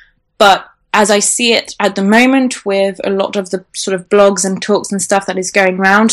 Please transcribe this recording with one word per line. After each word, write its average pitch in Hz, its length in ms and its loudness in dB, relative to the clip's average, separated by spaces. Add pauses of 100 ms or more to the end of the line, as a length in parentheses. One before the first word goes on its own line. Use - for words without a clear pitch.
(380)
But 196 280 4 (280)
as 202 180 2
I 202 80 2
see 233 320 -2
it - 260 -4
at 202 180 -2
the 196 80 -2
moment 247 640 2
with 196 380 -2
a 196 60 -4
lot 196 260 -4
of 190 140 -6
the 185 240 -8
sort - 200 -6
of 180 140 -8
blogs 202 380 2
and 190 160 -4
talks - 280 -4
and 196 120 -4
stuff 196 240 -2
that 190 120 -6
is 185 140 -6
going 185 260 0
around, 202 360 2